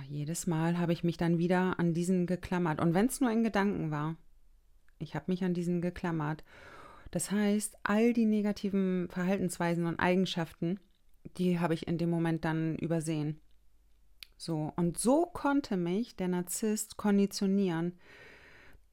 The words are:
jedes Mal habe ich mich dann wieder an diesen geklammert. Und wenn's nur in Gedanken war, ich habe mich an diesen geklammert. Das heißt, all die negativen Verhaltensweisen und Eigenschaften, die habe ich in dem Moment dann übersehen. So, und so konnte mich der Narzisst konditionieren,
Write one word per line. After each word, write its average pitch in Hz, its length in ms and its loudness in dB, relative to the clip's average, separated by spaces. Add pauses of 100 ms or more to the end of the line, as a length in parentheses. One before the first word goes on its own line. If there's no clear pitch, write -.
jedes 147 400 -6
Mal 165 300 2
habe 170 160 2
ich 170 100 -4
mich 170 140 0
dann 170 200 2
wieder 180 420 2
an 170 140 2
diesen 175 320 0
geklammert. 175 540 -2
Und 170 140 2
wenn's 202 260 2
nur 240 120 2
in 226 120 2
Gedanken 196 480 0
war, 151 240 -4 (840)
ich 156 160 -10
habe 151 120 -6
mich 180 160 -2
an 180 100 0
diesen 175 280 -2
geklammert. 165 640 -4 (680)
Das - 200 -4
heißt, 208 520 0
all 226 300 4
die 226 120 2
negativen 196 840 0
Verhaltensweisen 175 760 0
und 165 140 0
Eigenschaften, 180 800 0 (580)
die 180 220 2
habe 170 140 2
ich - 140 -4
in 175 100 0
dem 170 120 0
Moment 165 360 0
dann 160 320 0
übersehen. 156 640 -2 (960)
So, 156 380 -4
und 175 220 0
so 285 280 4
konnte 277 520 -2
mich 180 380 -2
der 185 120 -2
Narzisst 180 720 -2
konditionieren, 196 960 2 (1000)